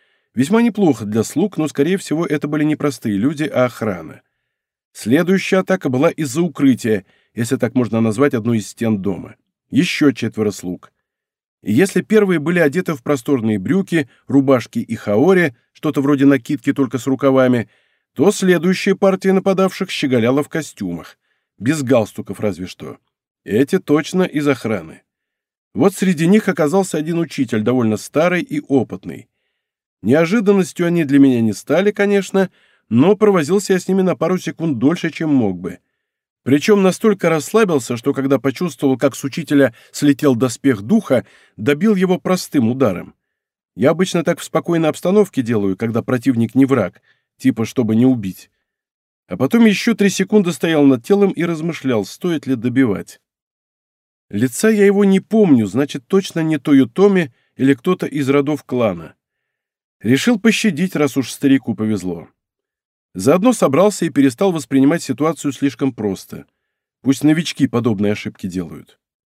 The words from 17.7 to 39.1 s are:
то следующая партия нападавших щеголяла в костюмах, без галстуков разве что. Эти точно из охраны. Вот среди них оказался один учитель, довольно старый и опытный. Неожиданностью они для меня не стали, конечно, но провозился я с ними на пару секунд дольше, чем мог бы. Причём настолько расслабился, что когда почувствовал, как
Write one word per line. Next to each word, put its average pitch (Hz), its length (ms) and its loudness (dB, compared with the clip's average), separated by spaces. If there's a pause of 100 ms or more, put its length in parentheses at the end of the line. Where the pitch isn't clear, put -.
то 170 180 2
следующая 185 640 0
партия 190 360 0
нападавших 190 580 0
щеголяла 127 520 0
в 139 60 -8
костюмах, 90 680 -10 (400)
без 143 240 -2
галстуков 113 580 -2
разве 92 260 -4
что. - 320 -16 (460)
Эти 139 340 0
точно 160 440 0
из 147 260 -2
охраны. 107 540 -4 (720)
Вот 175 200 2
среди 165 320 0
них 208 220 4
оказался 170 500 -2
один 160 200 -4
учитель, 127 440 -4
довольно 117 340 0
старый 170 460 -2
и 147 180 -6
опытный. 107 680 -8 (760)
Неожиданностью 175 840 0
они 170 180 0
для 139 140 2
меня 135 220 4
не 110 120 0
стали, 180 380 0
конечно, 202 600 0 (380)
но 151 280 4
провозился 196 580 2
я 185 40 2
с - 80 -6
ними 190 160 2
на 175 140 0
пару 170 220 -2
секунд 160 400 -4
дольше, 160 320 0
чем 156 220 -4
мог 104 260 0
бы. 85 200 -12 (640)
Причём 170 400 2
настолько 190 460 2
расслабился, 156 680 0
что 139 180 -2
когда 135 240 0
почувствовал, 139 580 -2
как 127 180 -2